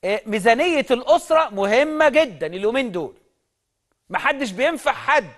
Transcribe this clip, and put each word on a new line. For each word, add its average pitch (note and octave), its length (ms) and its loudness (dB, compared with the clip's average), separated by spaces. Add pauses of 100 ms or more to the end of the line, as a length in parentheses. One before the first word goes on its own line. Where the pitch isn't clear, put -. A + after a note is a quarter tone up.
آه، G3 220 -2
ميزانية A#3 640 2
الأسرة D#4 580 2
مهمة C4 600 2
جدا A#3 380 0
اليومين G#3+ 440 -2
دول، E3 260 -8 (920)
محدش C4+ 420 -2
بينفع C#4 400 -2
حد. C4 460 0